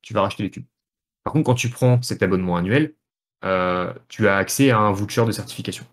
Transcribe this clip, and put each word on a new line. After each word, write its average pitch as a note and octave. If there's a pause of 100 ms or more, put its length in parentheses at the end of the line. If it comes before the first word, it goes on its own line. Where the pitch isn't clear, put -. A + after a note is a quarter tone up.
tu -
vas G#2+
racheter F#2+
les F#2+
cubes. - (580)
Par -
contre, D#3
quand B2
tu A#2+
prends B2
cet A2
abonnement F#2
annuel, B2 (500)
euh, F2+ (140)
tu G#2+
as G2
accès B2+
à A2+
un G#2
voucher G2+
de A2+
certification. -